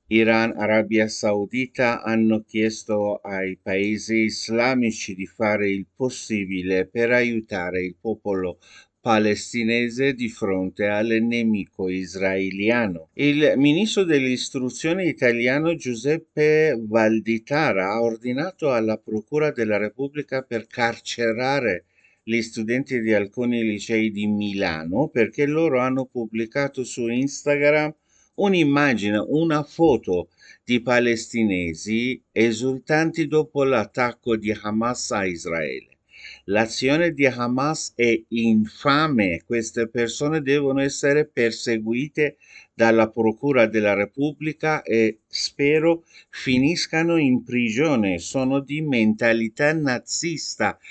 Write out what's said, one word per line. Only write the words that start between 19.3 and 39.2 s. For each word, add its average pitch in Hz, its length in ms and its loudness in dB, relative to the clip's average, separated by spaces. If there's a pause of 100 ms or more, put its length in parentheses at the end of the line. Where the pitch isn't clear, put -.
della 107 260 0
Repubblica 131 640 -4
per 113 240 -6
carcerare 117 1200 -2 (380)
gli 117 180 0
studenti 117 600 -4
di 110 120 2
alcuni 117 480 0
licei 110 480 0
di 104 160 -4
Milano 98 840 -2
perché 123 360 0
loro 151 340 0
hanno 131 260 0
pubblicato 120 800 -6
su 117 240 -6
Instagram 147 840 0 (440)
un'immagine, 143 880 2
una 156 340 2
foto 113 680 0 (340)
di 120 180 0
palestinesi 113 1400 0 (120)
esultanti 135 960 0
dopo 147 360 0
l'attacco 120 720 0
di 107 160 -2
Hamas 110 600 -4
a 101 160 -2
Israele. 82 640 -6 (560)
"L'azione 131 680 0
di 135 140 2
Hamas 123 680 -2
è 117 340 2
infame, 113 1160 2